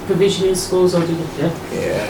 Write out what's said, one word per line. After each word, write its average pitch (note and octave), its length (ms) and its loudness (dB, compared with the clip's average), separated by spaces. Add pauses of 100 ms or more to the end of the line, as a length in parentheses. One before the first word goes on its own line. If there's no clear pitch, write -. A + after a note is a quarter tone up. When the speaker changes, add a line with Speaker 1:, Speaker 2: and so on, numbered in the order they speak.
Speaker 1:
provision F#3+ 420 2
in F#3+ 60 2
schools, F3+ 400 2
or E3+ 60 2
did E3 180 0
it? D#3 80 -4 (140)
Yeah. E3+ 100 0 (300)
Speaker 2:
Yeah. - 300 -2